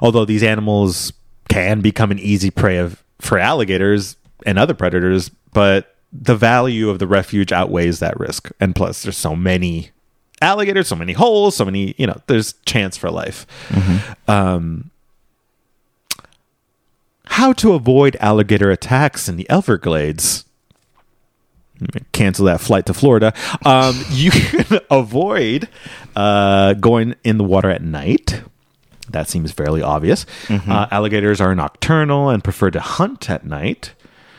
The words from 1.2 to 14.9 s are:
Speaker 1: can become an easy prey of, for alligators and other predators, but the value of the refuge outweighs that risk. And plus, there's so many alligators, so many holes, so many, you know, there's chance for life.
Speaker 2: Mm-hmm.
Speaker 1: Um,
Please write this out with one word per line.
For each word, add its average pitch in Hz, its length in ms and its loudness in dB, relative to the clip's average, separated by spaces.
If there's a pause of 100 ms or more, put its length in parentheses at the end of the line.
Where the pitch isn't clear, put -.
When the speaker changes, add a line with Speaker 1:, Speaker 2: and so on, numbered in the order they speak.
Speaker 1:
can 98 320 0
become 104 300 2
an 101 80 -2
easy 95 320 0
prey 92 280 0
of, 87 240 -6 (160)
for - 200 -2
alligators 101 800 0 (300)
and 95 120 0
other 120 160 2
predators, 90 560 0 (220)
but 98 420 2 (180)
the 127 240 0
value 117 520 2
of 95 100 -2
the 95 80 -2
refuge 98 460 0
outweighs 87 460 0
that - 200 -4
risk. - 400 -8
And 92 160 0
plus, - 280 -4
there's 98 160 -8
so 78 180 -4
many 87 540 -2 (500)
alligators, 196 480 2
so - 80 -4
many 170 160 -6
holes, 208 440 2
so 110 100 0
many, 95 320 -4
you 135 80 0
know, 95 200 -6
there's 113 280 0 (100)
chance 98 320 -2
for 87 140 -6
life. - 360 -10 (220)
Speaker 2:
Mm-hmm. 98 640 -2
Speaker 1:
Um, 90 600 -2 (2250)